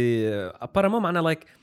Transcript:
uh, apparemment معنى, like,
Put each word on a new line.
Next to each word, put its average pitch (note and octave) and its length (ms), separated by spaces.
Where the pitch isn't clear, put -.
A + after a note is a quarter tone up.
uh, G2+ 400
apparemment G3 340
معنى, F3 200
like, D#3+ 240